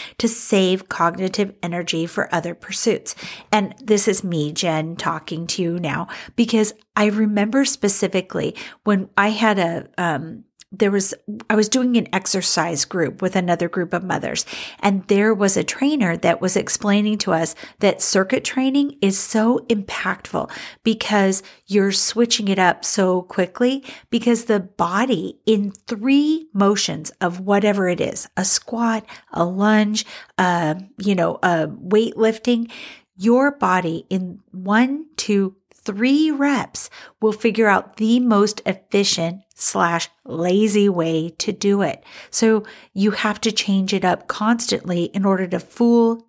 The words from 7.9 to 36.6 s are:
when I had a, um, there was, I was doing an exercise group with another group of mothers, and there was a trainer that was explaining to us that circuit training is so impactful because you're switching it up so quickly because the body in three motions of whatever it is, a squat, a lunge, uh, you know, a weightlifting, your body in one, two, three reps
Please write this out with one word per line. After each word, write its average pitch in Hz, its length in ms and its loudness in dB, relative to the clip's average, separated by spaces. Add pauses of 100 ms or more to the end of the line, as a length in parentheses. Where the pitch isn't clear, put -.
when 196 300 2
I 202 140 2
had 214 300 2
a, 170 280 -2 (120)
um, 165 460 -4 (300)
there 202 140 2
was, 196 240 0 (380)
I 214 40 2
was 214 140 2
doing 254 280 2
an 220 140 0
exercise 175 720 -2
group - 380 -2
with 185 140 0
another 175 340 0
group 180 240 -4
of 175 100 -2
mothers, - 400 -4 (360)
and 196 280 0
there 208 240 4
was 196 240 2
a 196 80 0
trainer 262 540 0
that 170 240 0
was 185 160 0
explaining 208 640 0
to 202 120 -2
us 160 220 0 (240)
that - 240 2
circuit 190 420 0
training 269 560 0
is 196 160 2
so 226 440 2 (100)
impactful - 800 -4 (340)
because 202 600 0 (240)
you're 196 240 2
switching 226 560 0
it 190 100 2
up 180 260 2
so 185 380 2
quickly 247 640 -2 (240)
because 233 360 0
the 208 160 2
body 185 840 -2
in 202 240 2 (160)
three 285 680 2
motions 196 580 0 (100)
of 175 180 -2
whatever 202 480 2
it 175 140 0
is, - 340 -4
a 185 80 -2
squat, 226 640 -2 (260)
a 170 140 0
lunge, 214 640 2 (320)
uh, 175 340 2 (240)
you 202 160 0
know, 170 300 0
a 165 240 2
weightlifting, 226 1040 0 (440)
your 240 360 4
body 180 580 -2
in 185 300 -4 (100)
one, 233 560 0 (120)
two, 196 380 0 (160)
three 262 600 0
reps 277 580 -2 (320)